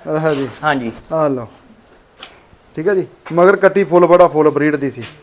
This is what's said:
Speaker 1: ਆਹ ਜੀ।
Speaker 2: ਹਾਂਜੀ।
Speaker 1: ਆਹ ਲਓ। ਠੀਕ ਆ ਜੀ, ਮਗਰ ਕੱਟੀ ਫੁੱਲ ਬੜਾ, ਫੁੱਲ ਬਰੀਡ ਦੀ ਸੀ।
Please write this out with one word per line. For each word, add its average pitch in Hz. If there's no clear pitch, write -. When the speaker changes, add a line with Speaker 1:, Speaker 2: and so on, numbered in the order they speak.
Speaker 1:
ਆਹ 156
ਜੀ। 135
Speaker 2:
ਹਾਂਜੀ। 131
Speaker 1:
ਆਹ 156
ਲਓ। 123
ਠੀਕ 160
ਆ 208
ਜੀ, 170
ਮਗਰ 180
ਕੱਟੀ 196
ਫੁੱਲ 170
ਬੜਾ, 175
ਫੁੱਲ 156
ਬਰੀਡ 147
ਦੀ 135
ਸੀ। 117